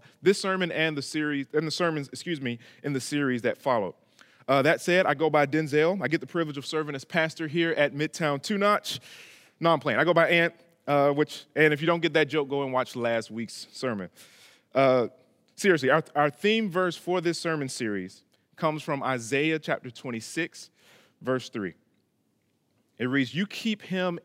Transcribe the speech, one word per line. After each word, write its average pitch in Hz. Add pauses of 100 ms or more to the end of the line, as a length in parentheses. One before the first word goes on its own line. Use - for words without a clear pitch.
(240)
this 196
sermon 185
and 156
the 139
series, 147
and 156
the 147
sermons, 156
excuse 151
me, 120 (260)
in 143
the 131
series 131
that 113
followed. 113 (540)
Uh, 135
that 160
said, 180
I 147
go 156
by 151
Denzel. 156
I 180
get 165
the 151
privilege 151
of 135
serving 151
as 135
pastor 160
here 165
at 143
Midtown 147
Two 208
Notch. 202 (600)
No, 165
I'm 156
playing. 120
I 156
go 165
by 165
Ant, 170 (320)
uh, 143
which, 147 (100)
and 151
if 139
you 160
don't 170
get 160
that 156
joke, 139
go 139
and 131
watch 127
last 117
week's 110
sermon. 104 (640)
Uh, 131 (480)
seriously, 156
our, 156 (120)
our 147
theme 214
verse 180
for 180
this 170
sermon 156
series 101 (320)
comes 156
from 143
Isaiah 131
chapter 151
twenty-six, - (540)
verse 127
three. 95 (1300)
It 120
reads, 131
"You 190
keep 220
him 180